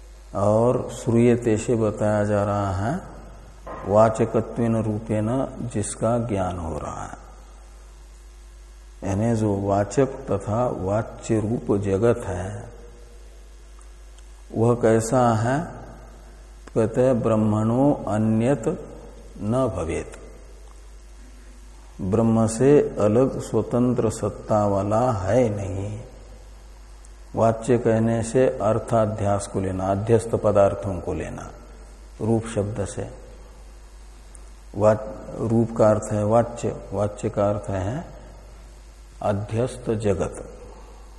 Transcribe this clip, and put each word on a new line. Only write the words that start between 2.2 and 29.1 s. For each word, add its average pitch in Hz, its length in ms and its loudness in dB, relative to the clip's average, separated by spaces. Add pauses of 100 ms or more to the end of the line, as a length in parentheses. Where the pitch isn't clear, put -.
जा 104 200 2
रहा 101 280 0
है 113 280 -2 (880)
वाचकत्वेन 113 920 2
रूपेण 107 460 -2 (400)
जिसका 113 500 -2
ज्ञान 95 400 -2
हो 82 200 -6
रहा - 260 -10
है। - 160 -14 (1800)
यानी 110 320 0
जो 107 200 2
वाचक 101 500 0
तथा 113 600 -4
वाच्य 104 760 -2
रूप 104 400 0
जगत 101 460 2
है 98 440 -8 (1800)
वह 117 200 4
कैसा 117 600 4
है? 120 260 0 (1120)
कहते 113 260 2
हैं 127 220 4
ब्रह्मणो 110 840 2
अन्यत 110 600 2 (720)
न 113 360 0
भवेत, 80 360 -4 (1900)
ब्रह्म 113 460 4
से 139 540 4
अलग 117 400 4
स्वतंत्र 117 720 0
सत्ता 104 560 0
वाला 101 460 2
है 107 440 2
नहीं। 98 440 -8 (1400)
वाच्य 113 420 2
कहने 113 440 2
से 131 260 2
अर्थाध्यास 107 1000 0